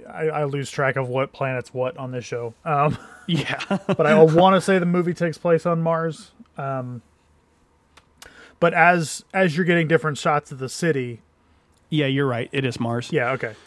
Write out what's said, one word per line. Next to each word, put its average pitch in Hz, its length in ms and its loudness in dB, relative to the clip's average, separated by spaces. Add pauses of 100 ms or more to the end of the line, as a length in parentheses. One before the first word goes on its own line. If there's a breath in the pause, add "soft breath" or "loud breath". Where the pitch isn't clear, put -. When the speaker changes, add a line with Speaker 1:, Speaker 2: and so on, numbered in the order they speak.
Speaker 1:
I, 156 200 -6
I 151 160 -2
lose 139 260 -6
track 135 260 0
of 131 120 -4
what 131 240 -2
planet's 131 420 -6
what 127 220 -4
on 127 160 -12
this 123 120 -8
show. 120 300 -10 (100)
Um, 147 380 0
<laughs> - 60 -20 (180)
Speaker 2:
Yeah. 139 420 -4
<laughs> - 180 -4
Speaker 1:
but 170 200 2
I 156 160 6
wanna 175 380 6
say 190 180 2
the 175 80 0
movie 175 280 0
takes 170 240 -4
place 165 280 0
on 165 160 0
Mars. 165 500 -4 (260)
Um, 131 440 -8 (1600 loud breath)
but 170 160 2
as, 170 580 4
as 185 240 2
you're 180 100 0
getting 170 220 2
different 156 300 0
shots 147 340 -2
of 131 60 -16
the 131 100 -8
city. 127 540 -4 (680)
Speaker 2:
Yeah, 147 180 0
you're 135 200 0
right. 120 260 -4
It 135 120 -2
is 120 140 -4
Mars. 117 340 -4
Speaker 1:
Yeah, 131 200 0
okay. 113 220 -8 (120)